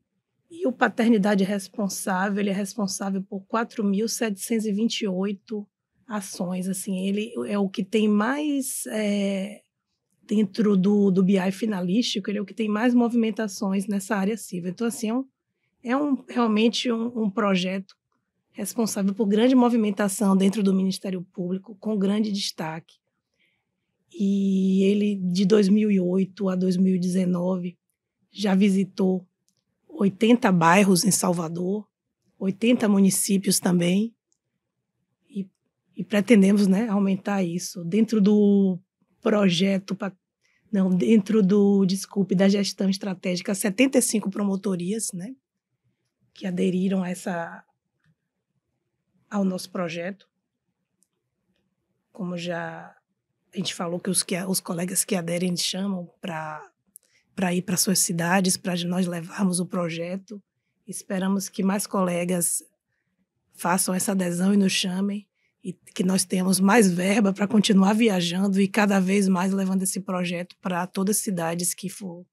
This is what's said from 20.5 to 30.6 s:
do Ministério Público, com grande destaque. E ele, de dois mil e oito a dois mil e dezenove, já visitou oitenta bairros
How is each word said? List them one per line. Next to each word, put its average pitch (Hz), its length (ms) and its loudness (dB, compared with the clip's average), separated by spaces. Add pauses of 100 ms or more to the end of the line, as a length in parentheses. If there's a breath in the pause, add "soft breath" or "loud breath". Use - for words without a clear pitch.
do 196 100 2
Ministério 190 600 -4
Público, 190 480 -8
com 214 180 -4
grande 208 320 0
destaque. 170 640 -8 (1200)
E 196 680 2
ele, 208 320 2
de 180 280 0
dois 208 240 4
mil 214 220 4
e 196 80 4
oito 185 500 0
a 185 60 -2
dois 185 220 0
mil 185 180 2
e 180 60 0
dezenove, 180 760 -2 (540)
já 196 240 -2
visitou 190 720 2 (680)
oitenta 220 580 4
bairros 180 520 6